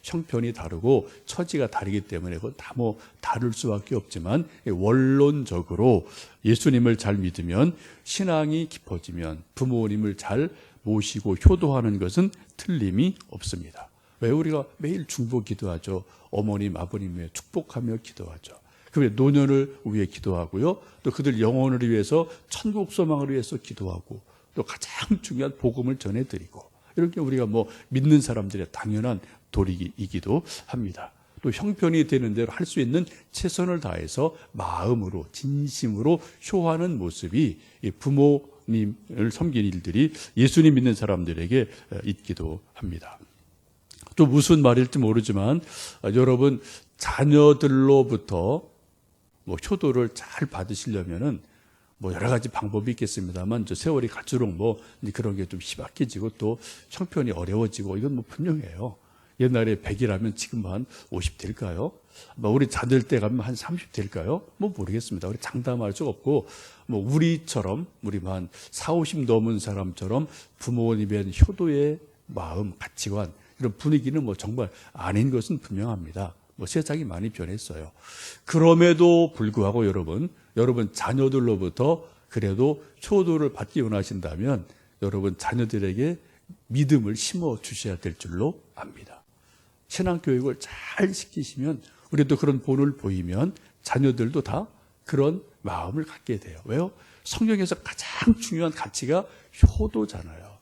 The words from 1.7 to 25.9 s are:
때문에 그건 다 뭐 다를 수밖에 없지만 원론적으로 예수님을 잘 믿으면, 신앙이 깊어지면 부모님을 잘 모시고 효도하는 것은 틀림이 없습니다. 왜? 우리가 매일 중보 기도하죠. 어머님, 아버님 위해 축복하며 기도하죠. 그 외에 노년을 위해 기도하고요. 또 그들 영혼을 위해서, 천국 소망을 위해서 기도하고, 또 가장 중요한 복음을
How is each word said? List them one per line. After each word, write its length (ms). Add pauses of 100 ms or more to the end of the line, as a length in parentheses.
때문에 340
그건 220
다 160
뭐 240 (240)
다를 320
수밖에 400
없지만 520 (200)
원론적으로 1400 (380)
예수님을 520
잘 200
믿으면, 580 (300)
신앙이 640
깊어지면 760 (120)
부모님을 640
잘 320 (320)
모시고 540
효도하는 640
것은 320 (280)
틀림이 580 (140)
없습니다. 580 (320)
왜? 100
우리가 360 (100)
매일 300
중보 360
기도하죠. 600 (260)
어머님, 460
아버님 400
위해 160
축복하며 680
기도하죠. 520 (380)
그 80
외에 100
노년을 720
위해 220
기도하고요. 760 (220)
또 80
그들 300
영혼을 480
위해서, 400 (200)
천국 440
소망을 380
위해서 260
기도하고, 640 (340)
또 80
가장 600
중요한 340
복음을 420